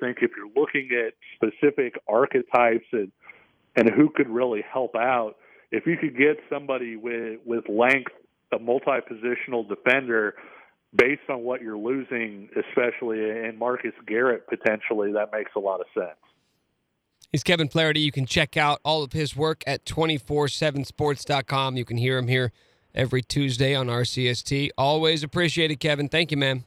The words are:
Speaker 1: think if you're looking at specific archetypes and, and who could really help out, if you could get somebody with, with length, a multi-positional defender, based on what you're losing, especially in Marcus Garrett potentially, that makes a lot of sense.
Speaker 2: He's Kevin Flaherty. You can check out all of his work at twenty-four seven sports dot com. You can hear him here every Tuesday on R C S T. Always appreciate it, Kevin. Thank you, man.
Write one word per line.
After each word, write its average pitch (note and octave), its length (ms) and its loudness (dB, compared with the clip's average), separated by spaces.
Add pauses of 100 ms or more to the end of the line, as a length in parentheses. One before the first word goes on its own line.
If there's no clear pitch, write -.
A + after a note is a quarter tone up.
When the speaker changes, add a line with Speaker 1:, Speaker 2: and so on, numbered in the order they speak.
Speaker 1:
think B2 220 -4
if A#2+ 140 2
you're G#2 200 -14
looking C#3 360 0
at A#2 200 -2 (240)
specific C3 580 0 (140)
archetypes A#2+ 840 4
and, G2+ 200 -2 (640)
and A#2 140 8
who D3+ 180 6
could C#3+ 200 0
really A#2 440 0
help B2+ 240 -4
out, A#2 400 0 (340)
if A2 160 -2
you E3 120 2
could C#3+ 180 -4
get D3+ 220 4 (120)
somebody C3 460 -6
with, A2+ 480 -8
with A#2 240 -2
length, B2 440 4 (400)
a A2 60 -2
multi-positional A#2+ 1080 -2
defender, A#2 680 0 (600)
based C3 320 2
on C3 120 -6
what B2 200 -6
you're A2 160 -10
losing, A2+ 800 -6
especially A#2 640 -2
in A2 400 -4
Marcus A#2+ 340 -4 (140)
Garrett A#2 420 0
potentially, G#2+ 640 0
that G#2+ 200 -2
makes G#2+ 220 -6
a G#2+ 60 -2
lot F#2+ 200 -2
of F2+ 120 -8
sense. F2+ 240 -6 (1120)
Speaker 2:
He's D3 140 -2
Kevin E3 240 2
Flaherty. D#3 320 2
You D3+ 100 2
can C3+ 140 -4
check D3+ 320 0
out D3 300 2
all D#3 160 0
of B2+ 100 -8
his D#3 240 -4
work D#3 300 -2
at C3+ 180 -4
twenty-four D3 640 0
seven C#3 380 -2
sports D3 400 -4
dot C#3 200 -2
com. C3+ 300 -2
You A#2+ 80 -4
can A#2+ 140 -4
hear B2+ 180 0
him B2+ 100 -2
here B2+ 260 0 (420)
every B2+ 260 0
Tuesday C3+ 540 0
on C3 160 -2
R A#2+ 160 0
C B2+ 240 0
S A#2 120 -4
T. C#3 360 -2
Always D#3 440 2
appreciate D#3+ 480 2
it, C#3+ 80 -4
Kevin. D3 300 0
Thank D#3+ 220 0
you, D3 80 0
man. C3+ 280 0